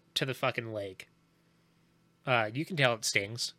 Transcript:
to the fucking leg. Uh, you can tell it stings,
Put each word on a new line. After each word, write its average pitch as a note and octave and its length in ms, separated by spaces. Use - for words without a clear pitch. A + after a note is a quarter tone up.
to - 140
the C3 80
fucking A#2+ 400
leg. G2 320
Uh, A#2 260
you C#3+ 140
can F#3+ 100
tell C3 160
it A2 140
stings, G#2+ 520